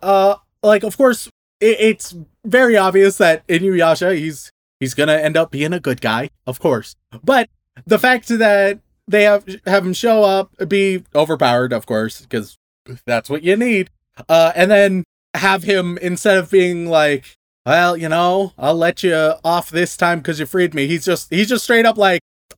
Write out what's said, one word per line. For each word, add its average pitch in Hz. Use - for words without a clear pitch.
uh, 196
like, 208
of 208
course, 254
it, 214
it's 214
very 240
obvious 190
that 165
Inuyasha, 175
he's, 151
he's 127
gonna 151
end 156
up 160
being 147
a 180
good 131
guy, 117
of 127
course. 123
But 247
the 214
fact 254
that 208
they 208
have, 208
have 185
him 185
show 220
up, 190
be 196
overpowered, 127
of 113
course, 110
'cause 110
that's 117
what 151
you 185
need, 220
uh, 165
and 185
then 196
have 190
him, 175
instead 180
of 170
being 180
like, 151
"Well, 175
you 165
know, 180
I'll 147
let 170
you 160
off 170
this 170
time 170
'cause 156
you 143
freed 180
me," 143
he's 165
just, 175
he's 202
just 240
straight 233
up 220
like, 190